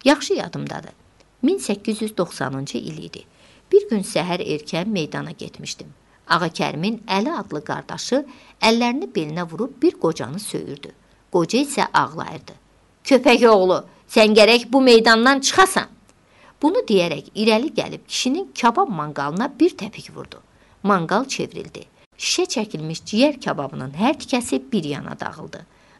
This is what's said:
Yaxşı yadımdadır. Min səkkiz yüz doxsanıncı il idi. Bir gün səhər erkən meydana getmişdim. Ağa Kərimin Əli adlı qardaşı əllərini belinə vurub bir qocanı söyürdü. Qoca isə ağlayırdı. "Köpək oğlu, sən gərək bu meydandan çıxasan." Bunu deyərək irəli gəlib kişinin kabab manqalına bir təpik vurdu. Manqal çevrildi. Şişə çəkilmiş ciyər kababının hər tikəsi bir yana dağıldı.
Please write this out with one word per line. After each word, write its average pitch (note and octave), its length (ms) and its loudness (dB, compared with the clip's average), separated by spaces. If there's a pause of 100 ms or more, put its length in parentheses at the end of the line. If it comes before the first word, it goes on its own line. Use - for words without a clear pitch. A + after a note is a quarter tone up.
Yaxşı D4 300 2
yadımdadır. D3+ 600 -8 (480)
Min F4+ 160 2
səkkiz G#3+ 440 -4
yüz G#3+ 160 -6
doxsanıncı C#3 600 -6
il D#3 260 -10
idi. - 200 -18 (480)
Bir G4+ 180 4
gün G3+ 140 0
səhər F3 360 -2
erkən D#3+ 480 -6
meydana D#3 440 -6
getmişdim. - 560 -14 (400)
Ağa E3+ 200 2
Kərimin E3 600 -4
Əli G3 320 -2
adlı D3+ 240 -10
qardaşı - 640 -6 (360)
əllərini A#3+ 500 0
belinə D#3+ 400 -6
vurub E3 300 -8
bir F4 180 2
qocanı D#3+ 400 -4
söyürdü. - 520 -12 (400)
Qoca E3+ 280 0
isə C#4+ 340 -2
ağlayırdı. D3+ 600 -4 (500)
"Köpək B3 460 6
oğlu, F#3 340 4 (240)
sən A3 260 4
gərək A3+ 380 6
bu C4+ 100 6
meydandan A#3 580 6
çıxasan." F#4 480 2 (720)
Bunu F4+ 260 2
deyərək E3+ 380 0 (100)
irəli A3 400 2
gəlib - 320 -6
kişinin D#4 540 -4
kabab E4+ 280 2
manqalına D3+ 720 -6
bir E4 100 6
təpik - 460 -12
vurdu. - 240 -18 (440)
Manqal F#3+ 420 0
çevrildi. - 580 -10 (340)
Şişə - 360 -2
çəkilmiş E3 460 -6 (100)
ciyər C4+ 360 0
kababının C#3 460 -6
hər A3 300 0
tikəsi B3 400 -4 (100)
bir F#3+ 120 0
yana - 360 -10
dağıldı. - 460 -12 (340)